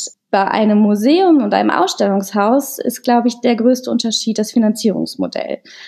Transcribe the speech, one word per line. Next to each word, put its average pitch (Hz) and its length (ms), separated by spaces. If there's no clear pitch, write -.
bei 196 200
einem 214 280
Museum 254 640
und 202 100
einem 202 160
Ausstellungshaus 208 1080
ist, - 240
glaube 240 240
ich, 233 120
der 247 140
größte 247 340
Unterschied 226 480
das 214 140
Finanzierungsmodell. - 1080